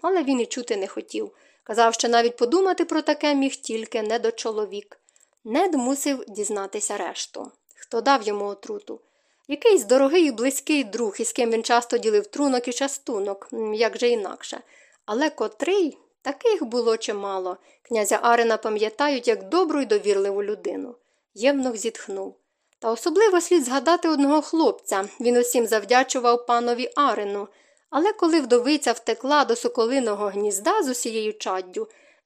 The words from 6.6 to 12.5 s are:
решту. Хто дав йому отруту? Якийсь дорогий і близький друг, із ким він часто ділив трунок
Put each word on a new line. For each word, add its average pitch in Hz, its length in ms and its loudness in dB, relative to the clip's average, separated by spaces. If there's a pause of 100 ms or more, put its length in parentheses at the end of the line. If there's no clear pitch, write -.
решту. - 540 -10 (240)
Хто - 260 -6
дав 220 220 4
йому 208 220 -4
отруту? 202 540 -10 (480)
Якийсь 294 380 4
дорогий 269 420 6
і 277 40 0
близький 269 520 -2
друг, 220 360 -6
із 226 120 -4
ким 233 200 0
він 226 120 0
часто 233 340 2
ділив 208 300 2
трунок 262 400 0